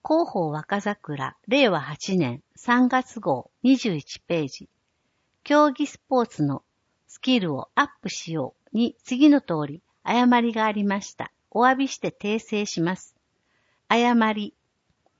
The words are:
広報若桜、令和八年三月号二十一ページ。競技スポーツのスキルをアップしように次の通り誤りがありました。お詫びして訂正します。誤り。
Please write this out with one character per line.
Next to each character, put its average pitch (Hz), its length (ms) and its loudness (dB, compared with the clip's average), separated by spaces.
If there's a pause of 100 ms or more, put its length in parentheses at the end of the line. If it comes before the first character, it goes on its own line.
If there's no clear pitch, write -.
広 320 280 0
報 170 200 -4
若 156 300 -6
桜、 147 560 -8 (100)
令 262 220 4
和 165 140 0
八 151 340 -6
年 131 260 -2 (140)
三 247 320 2
月 254 320 -4
号 139 300 -4 (120)
二 262 140 4
十 220 180 -2
一 - 260 -10
ペ 165 240 -4
ー 135 40 -6
ジ。 - 220 -18 (720)
競 294 280 4
技 277 160 -4
ス - 120 -12
ポ 254 240 -2
ー 226 40 -2
ツ - 180 -4
の 139 180 -2 (460)
ス - 100 -20
キ 254 220 0
ル 165 140 -4
を - 200 -10
ア 285 100 2
ッ 285 40 -8 (120)
プ - 80 -10
し - 240 -12
よ 156 220 -6 (180)
う - 40 -4
に 233 260 -2
次 262 260 4
の 285 140 6
通 175 120 -6 (140)
り 147 140 -14 (200)
誤 247 380 4
り 233 140 0
が 220 100 0
あ 214 80 0
り 208 120 -2
ま 202 180 -2
し - 100 -16
た。 - 180 -12 (260)
お 220 60 2
詫 254 140 4
び 269 120 -2
し - 100 -12
て 185 120 -4
訂 214 300 -4
正 208 260 -6
し - 160 -4
ま 180 140 -2
す。 - 180 -20 (760)
誤 233 440 2
り。 208 220 -8 (640)